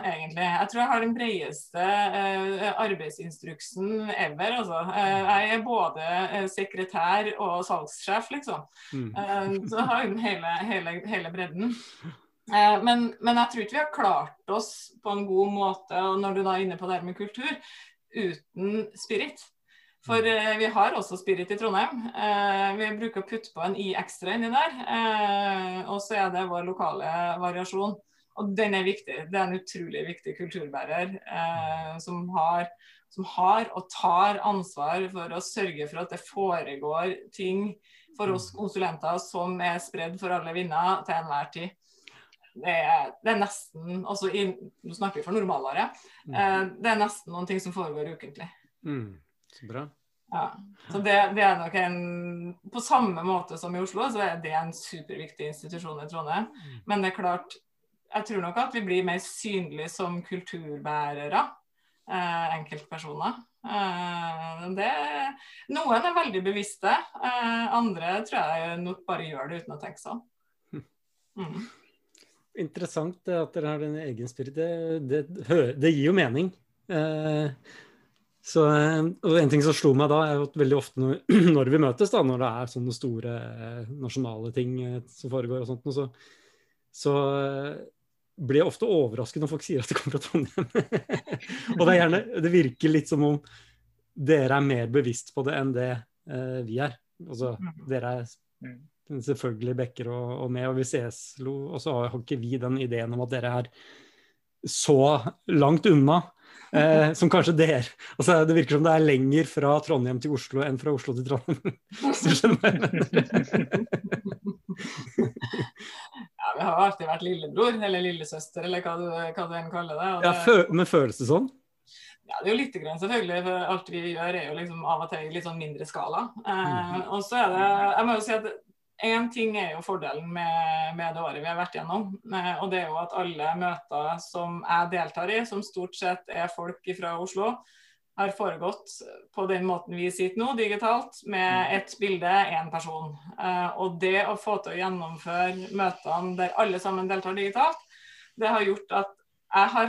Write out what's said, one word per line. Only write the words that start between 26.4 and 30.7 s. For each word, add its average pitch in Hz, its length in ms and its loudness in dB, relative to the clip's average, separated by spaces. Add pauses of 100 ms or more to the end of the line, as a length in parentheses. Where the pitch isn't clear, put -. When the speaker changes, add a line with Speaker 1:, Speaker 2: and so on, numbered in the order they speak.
Speaker 1:
vår 175 180 -4
lokale 180 440 -2 (300)
variasjon. 185 560 -2 (420)
Og 202 180 -4
den 208 200 2
er 190 80 0
viktig. 185 460 -4
Det 185 60 -4
er 190 120 2
en 185 120 -4
utrolig 170 480 -8
viktig 170 300 -10
kulturbærer, 165 880 -6